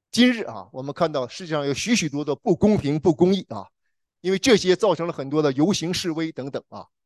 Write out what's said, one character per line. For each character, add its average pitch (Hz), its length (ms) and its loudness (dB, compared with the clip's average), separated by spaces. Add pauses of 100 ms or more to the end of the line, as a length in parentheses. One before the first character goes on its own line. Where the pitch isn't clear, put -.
(100)
今 247 200 4
日 226 120 -6
啊， 101 300 -12
我 131 100 -10
们 143 100 -8
看 160 180 0
到 139 180 -2
世 - 180 -14
界 156 60 -6
上 147 120 -2
有 143 80 0
许 214 220 0
许 190 140 0
多 143 160 -4
多 143 100 -2
不 185 200 0
公 208 220 4
平、 147 220 0
不 160 160 2
公 180 200 4
义 190 140 -4
啊， 101 180 -10 (540)
因 185 120 -2
为 196 60 0
这 240 180 6
些 180 180 2
造 185 200 2
成 160 120 -4
了 170 60 -4
很 139 180 -10
多 151 100 2
的 147 120 2
游 151 200 2
行 175 220 -4
示 175 160 -4
威 160 220 -6
等 135 180 -10
等 117 180 -8
啊。 101 180 -16 (200)